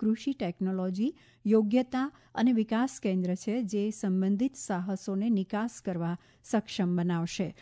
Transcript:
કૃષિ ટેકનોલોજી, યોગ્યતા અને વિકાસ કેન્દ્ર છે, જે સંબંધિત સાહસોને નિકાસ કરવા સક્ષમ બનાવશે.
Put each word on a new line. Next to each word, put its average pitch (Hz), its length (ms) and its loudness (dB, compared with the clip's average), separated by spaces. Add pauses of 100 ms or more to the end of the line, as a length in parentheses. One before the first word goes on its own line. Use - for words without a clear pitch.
કૃષિ 220 320 0
ટેકનોલોજી, 190 760 -2 (360)
યોગ્યતા 220 600 2 (300)
અને 254 180 4
વિકાસ 226 480 2
કેન્દ્ર 185 340 0
છે, 208 280 -4
જે 202 280 -2
સંબંધિત 196 640 0
સાહસોને 190 760 -4
નિકાસ 214 500 -2
કરવા 170 360 -2 (280)
સક્ષમ 190 520 0
બનાવશે. 175 520 0 (140)